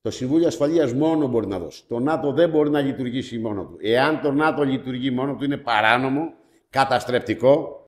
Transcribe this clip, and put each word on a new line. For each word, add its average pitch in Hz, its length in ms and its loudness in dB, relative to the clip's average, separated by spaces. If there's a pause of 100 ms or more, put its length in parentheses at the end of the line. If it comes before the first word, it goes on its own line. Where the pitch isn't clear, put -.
Το 110 100 -6
Συμβούλιο 139 360 0
Ασφαλείας 151 460 0
μόνο 156 340 0
μπορεί 117 200 0
να 95 120 -4
δώσει. 80 300 -12
Το 117 100 -4
νατο 147 340 -2
δεν 165 180 2
μπορεί 151 200 2
να 147 100 0
λειτουργήσει 127 580 -4
μόνο 107 260 -4
του. 85 160 -18
Εάν 127 400 2
το 147 120 0
νατο 147 300 2
λειτουργεί 131 480 -2
μόνο 131 240 -2
του, 120 100 -8
είναι 143 120 -2
παράνομο, 131 760 2 (360)
καταστρεπτικό 127 1160 2